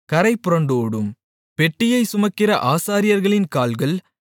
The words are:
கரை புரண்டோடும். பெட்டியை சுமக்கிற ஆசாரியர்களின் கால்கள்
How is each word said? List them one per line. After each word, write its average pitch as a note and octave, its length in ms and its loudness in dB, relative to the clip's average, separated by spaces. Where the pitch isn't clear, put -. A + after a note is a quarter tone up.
கரை G#3 320 0
புரண்டோடும். A#2+ 640 0
பெட்டியை A3+ 600 0
சுமக்கிற G3+ 640 0
ஆசாரியர்களின் G3+ 720 0
கால்கள் C3 520 -2